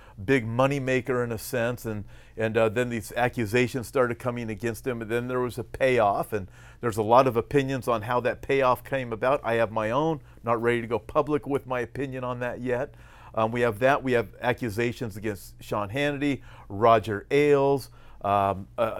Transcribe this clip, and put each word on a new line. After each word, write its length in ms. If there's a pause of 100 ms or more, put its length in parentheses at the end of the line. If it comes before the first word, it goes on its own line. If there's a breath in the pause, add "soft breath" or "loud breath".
(260 loud breath)
big 220
moneymaker 760
in 80
a 60
sense, 480
and, 180 (320 soft breath)
and, 220
uh, 120
then 200
these 260
accusations 680
started 320
coming 320
against 380
him, 160
and 80
then 160
there 120
was 200
a 40
payoff, 680
and 140 (340 loud breath)
there's 160
a 60
lot 240
of 100
opinions 500
on 140
how 200
that 200
payoff 420
came 300
about. 300
I 100
have 180
my 200
own, 280 (240 soft breath)
not 160
ready 220
to 60
go 100
public 480
with 220
my 140
opinion 420
on 160
that 200
yet. 360 (400 loud breath)
Um, 160
we 100
have 180
that. 240
We 80
have 160 (140)
accusations 760
against 420
Sean 300
Hannity, 540 (260 loud breath)
Roger 600
Ailes, 580 (320 soft breath)
um, 460 (100)
uh, 220